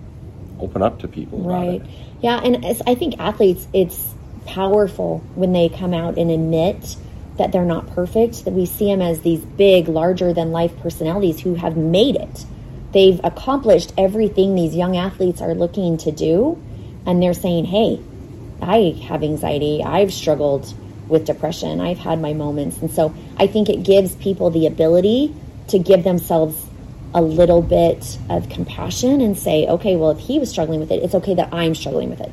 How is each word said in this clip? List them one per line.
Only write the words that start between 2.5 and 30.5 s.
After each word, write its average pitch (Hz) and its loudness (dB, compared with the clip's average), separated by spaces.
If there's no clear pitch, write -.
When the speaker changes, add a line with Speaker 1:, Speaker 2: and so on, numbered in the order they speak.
Speaker 2:
it's, 247 -2
I 247 4
think 285 -4
athletes, 185 2
it's - -2
powerful 185 0
when 180 0
they 170 4
come 180 -4
out 165 -4
and 170 0
admit 160 0
that 190 0
they're 180 2
not 170 -2
perfect, 226 0
that 185 -4
we 185 2
see 202 0
'em 190 2
as 170 0
these 165 0
big, 185 6
larger-than-life 170 0
personalities 170 -2
who 180 -2
have 170 -2
made 170 4
it. - -8
They've 190 8
accomplished 262 2
everything 196 2
these 165 2
young 180 0
athletes 180 -2
are 165 -2
looking 175 0
to 160 -2
do, 170 2
and 180 4
they're 180 2
saying, 170 -2
"Hey, 202 2
I 180 2
have 156 -4
anxiety, 151 -2
I've 185 2
struggled 143 0
with 156 2
depression, 160 -4
I've 175 -4
had 165 -4
my 151 -4
moments." 147 -4
And 160 -6
so 156 0
I 196 4
think 208 0
it - 0
gives 190 4
people 180 0
the 160 2
ability 180 2
to 202 4
give 180 6
themselves 170 2
a 175 4
little 170 6
bit 170 2
of 175 -4
compassion 208 -2
and 208 2
say, 156 0
"Okay, 185 2
well, 160 4
if 151 -2
he 277 -2
was 262 0
struggling 160 -2